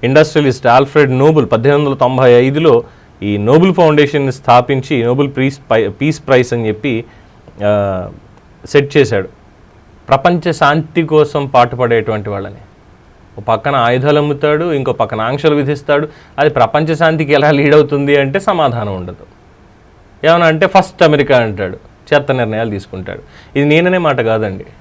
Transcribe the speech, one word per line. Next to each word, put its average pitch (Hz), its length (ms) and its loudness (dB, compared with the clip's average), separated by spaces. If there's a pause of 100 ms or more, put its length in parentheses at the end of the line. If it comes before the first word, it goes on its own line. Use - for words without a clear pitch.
ఇండస్ట్రియలిస్ట్ 143 600 2
ఆల్ఫ్రెడ్ 131 520 2
నోబెల్ 147 340 2
పద్దెనిమిది 143 340 2
వందల 135 120 -4
తొంభై 127 340 2
ఐదులో 131 520 2 (380)
ఈ 104 140 -4
నోబెల్ 151 380 2
ఫౌండేషన్ని 147 580 2
స్థాపించి 127 680 0
నోబెల్ 135 360 -2
పీస్ 135 220 -2 (100)
పై-, 113 200 2
పీస్ 151 360 -6
ప్రైజ్ 127 260 2
అని 117 160 -4
చెప్పి, 113 360 -6 (600)
ఆ, 101 440 -2 (600)
సెట్ 143 280 0
చేశాడు. 107 320 0 (800)
ప్రపంచ 165 440 0
శాంతి 156 500 -2
కోసం 151 440 0
పాటుపడేటువంటి 117 840 0
వాళ్ళని, 101 240 -10 (840)
ఓ 110 40 -16
పక్కన 117 340 -2
ఆయుధాలు 127 420 0
అమ్ముతాడు, 151 540 -2
ఇంకో 131 200 -4
పక్కన 110 280 -4
ఆంక్షలు 139 340 0
విధిస్తాడు. 147 540 -2 (300)
అది 147 120 2
ప్రపంచ 147 440 0
శాంతికి 160 380 0
ఎలా 147 180 4
లీడ్ 147 240 2
అవుతుంది 143 420 2
అంటే 139 240 0
సమాధానం 120 560 -2
ఉండదు. 90 300 -14 (1000)
ఏమన్నా 170 200 4
అంటే 160 200 2
"ఫస్ట్ - 360 0
అమెరికా" 143 360 2
అంటాడు, 101 400 -4 (360)
చెత్త 143 180 0
నిర్ణయాలు 113 380 -4
తీసుకుంటాడు. 92 500 -12 (360)
ఇది 143 120 0
నేననే 175 300 2
మాట 147 220 -2
కాదండి 107 440 -2 (160)